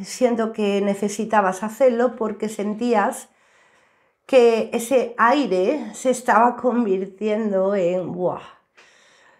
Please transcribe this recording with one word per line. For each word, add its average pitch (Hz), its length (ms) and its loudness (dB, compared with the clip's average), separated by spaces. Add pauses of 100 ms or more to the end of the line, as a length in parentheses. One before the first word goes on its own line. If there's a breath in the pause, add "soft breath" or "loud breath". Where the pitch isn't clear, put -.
Siento 226 500 -2
que 202 280 0
necesitabas 202 800 0
hacerlo 240 540 0
porque 214 320 -6
sentías 214 800 -2 (1000 soft breath)
que 233 460 4
ese 240 460 0
aire 233 760 2
se - 160 -2
estaba 240 460 2
convirtiendo 208 1160 -2
en, 175 380 -2
¡buah! 175 300 -4 (960 soft breath)